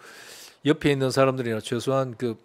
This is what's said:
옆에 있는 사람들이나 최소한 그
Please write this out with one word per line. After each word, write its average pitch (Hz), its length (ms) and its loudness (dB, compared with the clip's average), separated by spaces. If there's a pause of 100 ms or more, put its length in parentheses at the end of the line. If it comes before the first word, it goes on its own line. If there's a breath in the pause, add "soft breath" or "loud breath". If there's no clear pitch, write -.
(640 loud breath)
옆에 151 260 2
있는 135 220 0
사람들이나 127 480 2
최소한 127 580 -2
그 113 260 -4